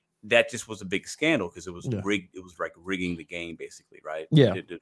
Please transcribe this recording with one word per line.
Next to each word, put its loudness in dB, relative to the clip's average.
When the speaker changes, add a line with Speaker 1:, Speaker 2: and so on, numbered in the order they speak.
Speaker 1:
that 6
just -8
was -10
a -10
big -4
scandal 0
'cause -12
it -8
was -10
Speaker 2:
Yeah. -2
Speaker 1:
rigged. -2
It -12
was, -20
like, -4
rigging -2
the -12
game, -10
basically, -18
right? -8
Speaker 2:
Yeah. 8
Speaker 1:
The, -4
the -12